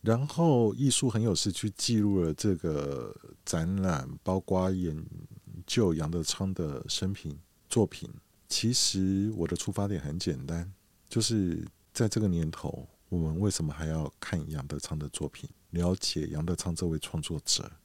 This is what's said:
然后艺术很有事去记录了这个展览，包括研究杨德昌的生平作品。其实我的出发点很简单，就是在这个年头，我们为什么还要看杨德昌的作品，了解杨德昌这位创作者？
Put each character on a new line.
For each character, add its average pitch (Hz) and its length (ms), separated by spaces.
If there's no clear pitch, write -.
然 117 260
后 139 480
艺 135 120
术 131 220
很 110 100
有 110 140
事 92 180
去 - 200
记 - 280
录 101 240
了 80 120
这 101 220
个 69 540
展 90 380
览， 78 260
包 95 180
括 92 300
研 85 340
究 95 300
杨 76 160
德 85 100
昌 95 320
的 76 340
生 98 240
平 78 240
作 107 200
品。 - 200
其 - 220
实 98 640
我 85 120
的 87 80
出 - 160
发 101 160
点 98 120
很 76 200
简 78 260
单， 85 260
就 120 100
是 98 460
在 117 160
这 110 140
个 107 60
年 82 240
头， - 360
我 92 80
们 80 220
为 104 100
什 82 160
么 73 80
还 78 140
要 78 200
看 - 200
杨 73 160
德 73 100
昌 78 220
的 73 100
作 73 200
品， - 200
了 87 240
解 - 320
杨 76 180
德 87 100
昌 85 200
这 90 100
位 80 140
创 - 200
作 80 240
者？ - 200